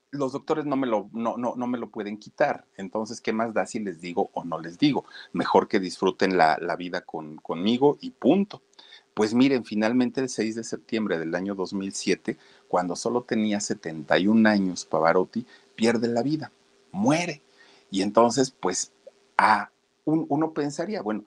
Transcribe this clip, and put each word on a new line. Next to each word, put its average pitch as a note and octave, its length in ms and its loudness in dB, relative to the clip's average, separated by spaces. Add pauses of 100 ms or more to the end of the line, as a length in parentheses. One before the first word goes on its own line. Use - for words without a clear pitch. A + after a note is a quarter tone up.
(120)
los C#3 200 -2
doctores C#3+ 340 -2
no C#3+ 120 -2
me C3 100 0
lo, G#2 240 0
no, A2+ 240 -2
no, A#2+ 220 -2
no B2 100 -4
me B2 100 -2
lo A2+ 120 -8
pueden G#2 280 -6
quitar. - 480 -2 (120)
Entonces, G#2+ 420 -6
¿qué A2+ 140 -4
más A2+ 200 -2
da G#2 120 0
si A2 140 -8
les F#2+ 200 -8
digo F2 340 -2
o E2+ 120 -8
no E2 140 -6
les E2 180 -12
digo? C3+ 260 2 (300)
Mejor F#2 340 2
que G2+ 140 2
disfruten F#2 560 0
la, D#2 240 6
la E2+ 160 -4
vida F2 240 -6
con, D#2 340 -12
conmigo A#2 640 0
y - 120 -12
punto". F#3+ 500 0 (520)
Pues G#2+ 200 0
miren, B2+ 320 4
finalmente A#2 560 0
el C3 80 -2
seis A2 240 -2
de A2+ 100 -8
septiembre G#2+ 540 -4
del D#2+ 160 -4
año F#2+ 220 -2
dos F#2 180 -4
mil G2 180 -4
siete, - 460 -2 (300)
cuando F2+ 280 0
solo A#2+ 280 -2
tenía G#2+ 360 0
setenta D#2+ 600 -2
y F2+ 80 2
un A2 180 6
años G2 400 2
Pavarotti, E2 580 2 (320)
pierde A#2 320 2
la A#2 140 0
vida, C#3+ 300 -4 (400)
muere. D3+ 500 0 (480)
Y F#2+ 140 0
entonces, A#2 480 2
pues, - 400 -4 (440)
a G#2 360 2 (340)
un-, D#3 240 0
uno D#3 240 0
pensaría, E3 480 -4
bueno, G#2 260 -4